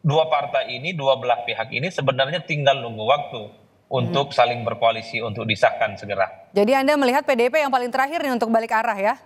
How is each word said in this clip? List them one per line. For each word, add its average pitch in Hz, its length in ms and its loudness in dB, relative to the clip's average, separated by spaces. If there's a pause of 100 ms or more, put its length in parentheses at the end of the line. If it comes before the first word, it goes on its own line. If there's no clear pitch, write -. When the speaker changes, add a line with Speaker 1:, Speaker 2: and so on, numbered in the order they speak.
Speaker 1:
dua 156 240 4
partai 135 480 0
ini, 156 160 -6
dua 135 240 2
belah 120 320 0
pihak 113 240 -6
ini 131 160 -4
sebenarnya 143 560 0
tinggal 139 320 2
nunggu 113 320 -8
waktu 131 340 -2 (460)
untuk 131 400 0
Speaker 2:
Hmm. - 80 -4
Speaker 1:
saling 120 240 4
berkoalisi 113 640 -2
untuk 107 240 -6
disahkan 107 480 2
segera. 98 320 -2 (240)
Speaker 2:
Jadi 208 240 4
Anda 269 240 2
melihat 269 240 2
P 294 80 0
D 240 160 2
I - 0 -
P 294 160 2
yang 269 80 0
paling 247 160 0
terakhir 277 320 -2
nih 269 160 -2
untuk 226 160 0
balik 226 160 2
arah, 220 320 0
ya? 220 240 0